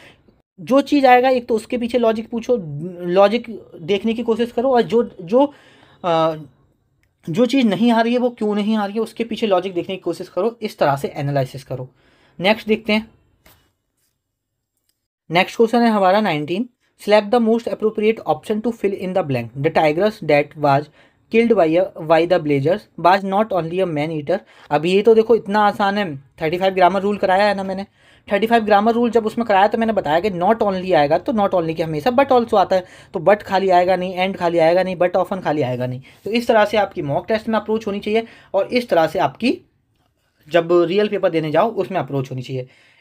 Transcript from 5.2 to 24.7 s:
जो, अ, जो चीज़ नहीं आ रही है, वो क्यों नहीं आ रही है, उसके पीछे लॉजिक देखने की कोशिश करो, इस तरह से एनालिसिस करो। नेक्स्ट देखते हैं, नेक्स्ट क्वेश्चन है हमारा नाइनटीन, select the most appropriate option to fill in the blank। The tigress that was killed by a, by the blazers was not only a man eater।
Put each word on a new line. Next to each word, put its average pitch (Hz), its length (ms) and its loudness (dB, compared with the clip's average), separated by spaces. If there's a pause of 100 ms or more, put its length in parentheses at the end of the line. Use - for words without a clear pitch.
जो, 247 300 2 (520)
अ, 160 300 2 (960)
जो 220 160 2
चीज़ 254 200 2
नहीं 214 260 2
आ 226 80 2
रही 233 120 0
है, 247 60 0
वो 247 120 0
क्यों 214 240 -4
नहीं 208 220 -2
आ 202 100 -2
रही 202 80 -10
है, 226 60 -4
उसके 220 240 -6
पीछे 220 220 -6
लॉजिक 185 280 0
देखने 170 220 -6
की 185 40 -12
कोशिश 175 280 -8
करो, 226 340 -4
इस 214 160 -8
तरह 143 180 2
से - 200 -8
एनालिसिस 139 480 -4
करो। 127 260 -12 (500)
नेक्स्ट 208 280 0
देखते 214 240 0
हैं, 214 180 -2 (2250)
नेक्स्ट 180 260 0
क्वेश्चन 233 240 2
है 233 100 4
हमारा 202 300 2
नाइनटीन, 175 480 -2 (380)
select 208 280 2
the 226 140 2
most 226 260 0
appropriate 214 440 0 (160)
option 214 320 -6
to 240 60 -2 (120)
fill 196 180 -2
in 185 120 -6
the 185 160 0
blank। 120 160 -2 (160)
The 160 140 0
tigress 165 540 0
that 147 340 0
was 143 180 4 (520)
killed 226 220 4
by 165 240 4
a, 185 260 -6
by 165 220 4
the 180 100 4
blazers 147 420 0 (260)
was 196 180 4
not 196 220 0
only 180 380 -2
a - 20 -4
man 151 220 -4
eater। 160 300 -4 (320)